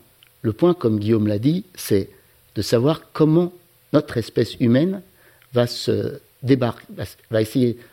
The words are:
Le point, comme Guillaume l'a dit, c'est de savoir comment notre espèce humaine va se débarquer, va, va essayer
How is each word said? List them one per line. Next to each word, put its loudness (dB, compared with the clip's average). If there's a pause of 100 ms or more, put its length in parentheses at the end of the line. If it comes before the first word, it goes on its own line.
(420)
Le -2
point, 2
comme 0
Guillaume 0
l'a -2
dit, 0 (100)
c'est -2 (460)
de -4
savoir -2
comment 2 (400)
notre 0
espèce -2
humaine 2 (520)
va 2
se -4 (240)
débarquer, 0 (100)
va, -10 (260)
va 2
essayer 0 (160)